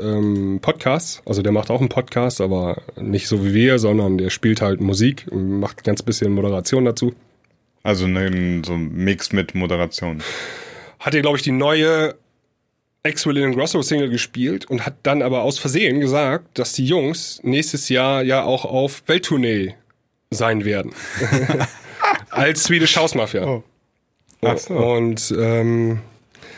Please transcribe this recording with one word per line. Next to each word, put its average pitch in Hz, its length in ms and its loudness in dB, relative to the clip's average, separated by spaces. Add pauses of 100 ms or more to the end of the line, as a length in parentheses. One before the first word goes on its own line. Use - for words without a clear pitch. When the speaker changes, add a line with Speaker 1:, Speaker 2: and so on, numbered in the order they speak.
Speaker 1:
ähm, 101 640 0
Podcasts, - 640 -2
also 98 160 0
der 104 100 2
macht 107 180 0
auch 123 100 2
einen 131 100 2
Podcast, 123 500 -2
aber 92 400 0 (180)
nicht 101 300 -2
so 101 160 2
wie 98 80 2
wir, 120 260 6
sondern 104 380 2
der 92 140 0
spielt - 320 2
halt 98 180 0
Musik 104 500 2
und 98 300 -2
macht - 240 -6
ganz 101 180 0
bisschen 107 300 0
Moderation 101 540 2
dazu. 120 260 0 (720)
Speaker 2:
Also 95 240 0
ne, 92 580 0
so 87 80 -4
ein 82 220 -2
Mix 92 400 -2
mit 95 200 -2
Moderation. 87 680 -2 (760)
Speaker 1:
Hat 147 160 -2
er, 151 60 4
glaub 147 160 2
ich, 135 60 -4
die 139 100 0
neue 156 640 2 (880)
Axel 151 340 -2
Ingrosso 139 460 0
Single 143 260 0
gespielt 123 560 -2
und 123 220 -4
hat 135 160 -6
dann 143 180 2
aber 127 220 0
aus 139 160 0
Versehen 143 420 0
gesagt, 139 580 0
dass 123 140 -2
die 131 140 0
Jungs 156 560 -2
nächstes 143 480 -2
Jahr 131 320 2
ja 131 220 2
auch 127 200 0
auf 131 440 -2
Welttournee 120 680 0 (560)
sein 113 340 0
werden. 101 280 -2 (280)
<laughs> 131 1120 -2
Als 143 340 0
Swedish 165 320 4
House 160 180 2
Mafia. 101 320 0
Speaker 2:
Oh. 127 160 -2 (800)
Ach 117 160 2
so. - 160 -6
Speaker 1:
Und, 117 640 0
ähm, 113 640 2 (580)